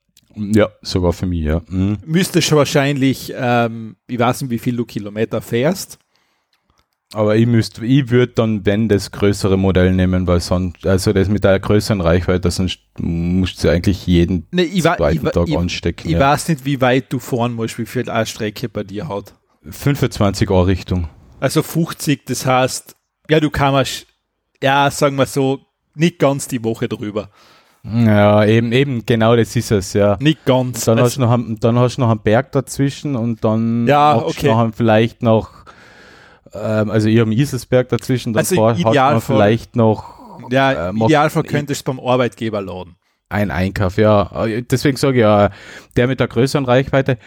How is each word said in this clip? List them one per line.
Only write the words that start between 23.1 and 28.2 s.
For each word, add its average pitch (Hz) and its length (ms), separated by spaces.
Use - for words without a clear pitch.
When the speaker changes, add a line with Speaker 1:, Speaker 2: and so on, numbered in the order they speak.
Speaker 2:
ja, 156 100
du 151 100
kannst, 139 580
ja, 139 300
sagen 139 240
wir 135 120
so, 139 340
nicht 165 260
ganz 139 300
die 117 140
Woche 113 260
drüber. 104 400
Speaker 1:
Ja, 104 600